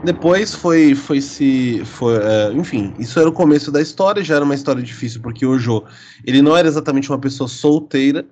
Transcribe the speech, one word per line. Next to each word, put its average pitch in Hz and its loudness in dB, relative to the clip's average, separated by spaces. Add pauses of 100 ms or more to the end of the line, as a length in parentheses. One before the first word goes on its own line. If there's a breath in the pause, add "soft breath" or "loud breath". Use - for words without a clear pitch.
Depois 175 0
foi, 160 4
foi 139 -2
se, 131 0
foi, 117 -2
é, 107 2
enfim, 120 -4
isso 127 -4
era 160 6
o 165 2
começo 147 2
da 147 0
história, 196 -2
já 156 0
era 143 2
uma 143 0
história 135 -4
difícil, 120 -10
porque 120 -6
o 131 2
Jô, 113 -2 (400 loud breath)
ele 127 2
não 151 4
era 170 4
exatamente 147 -2
uma 139 -2
pessoa 131 -6
solteira 147 0